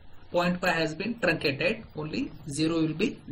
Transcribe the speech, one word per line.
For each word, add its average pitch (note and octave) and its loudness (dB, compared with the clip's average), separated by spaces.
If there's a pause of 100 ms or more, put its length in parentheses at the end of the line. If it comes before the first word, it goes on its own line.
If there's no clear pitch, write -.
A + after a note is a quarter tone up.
(300)
point F3 2
five F3 2
has D#3 0
been G3 -4
truncated, D#3+ 2 (140)
only D#3+ -4 (180)
zero D#3+ 2
will D#3 2
be G#3+ 0 (140)